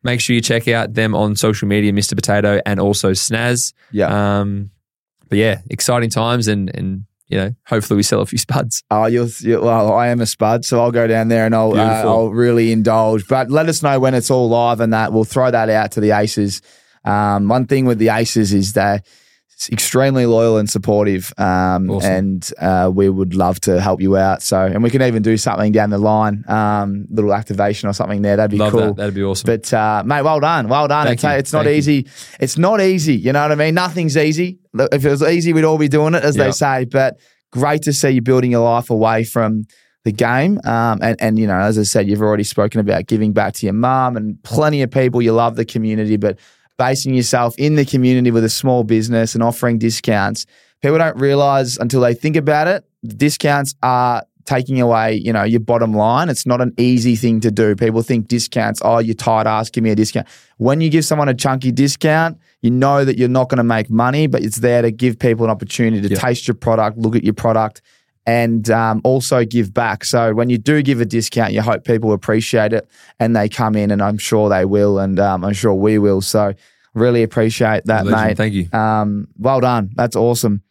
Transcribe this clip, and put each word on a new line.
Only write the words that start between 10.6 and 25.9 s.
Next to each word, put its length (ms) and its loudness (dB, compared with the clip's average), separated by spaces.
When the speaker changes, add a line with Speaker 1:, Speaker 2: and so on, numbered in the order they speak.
Speaker 2:
so 160 0
I'll 100 2
go 140 2
down 220 0
there 180 2
and 80 2
I'll, 240 2
uh, 100 2
Speaker 1:
Beautiful. 220 0
Speaker 2:
I'll 200 2
really 420 2
indulge. 560 2
But 240 0
let 180 2
us 140 -4
know 160 2
when 160 2
it's 160 -2
all 180 2
live 300 2
and 120 0
that. 220 0
We'll 100 2
throw 280 0
that 180 0
out 220 0
to 80 -4
the 180 2
Aces. 460 -4
Um, 420 0
one 200 2
thing 180 2
with 140 0
the 100 4
Aces 440 0
is 200 0
that 320 0
it's 160 -12
extremely 560 0
loyal 320 4
and 100 0
supportive, 680 0
um, 540 0
Speaker 1:
Awesome. 200 -2
Speaker 2:
and, 480 -4
uh, 320 2
we 180 2
would 260 -2
love 260 0
to 180 2
help 220 0
you 160 2
out. 240 0
So, 240 -2
and 160 -2
we 80 2
can 140 0
even 180 0
do 160 2
something 340 -2
down 200 2